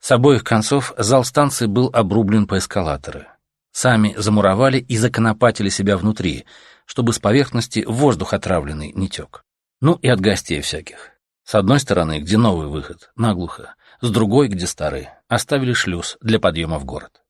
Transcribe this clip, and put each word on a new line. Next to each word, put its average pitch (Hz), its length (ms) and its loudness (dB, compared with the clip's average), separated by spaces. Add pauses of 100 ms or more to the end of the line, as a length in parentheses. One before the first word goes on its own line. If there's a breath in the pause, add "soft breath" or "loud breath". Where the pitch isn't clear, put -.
С - 120 0
обоих 127 320 6
концов 120 540 0
зал 120 260 2
станции 143 400 0
был 113 260 0
обрублен 104 560 2
по 98 120 -2
эскалаторы. 76 720 -6 (440)
Сами 110 460 2
замуровали 107 600 2
и 127 200 -4
законопатили 110 720 2
себя 98 260 0
внутри, 92 480 -2 (400 soft breath)
чтобы 117 300 -2
с - 40 -6
поверхности 120 680 0
воздух 113 480 0
отравленный 76 580 -4
не 95 160 -4
тек. - 360 -14 (360)
Ну 156 140 4
и 170 140 -2
от 120 120 4
гостей 92 400 0
всяких. - 520 -10 (320)
С - 100 -14
одной 110 260 4
стороны, 80 400 -2
где 85 160 -2
новый 95 320 2
выход, - 480 -12
наглухо. 95 600 -6 (260 soft breath)
С 120 80 -2
другой, 113 380 2
где 90 180 -6
старый, 69 420 -8 (200)
оставили 123 440 -2
шлюз 90 480 -4
для 110 180 2
подъема 80 400 -2
в 69 60 -10
город. - 460 -16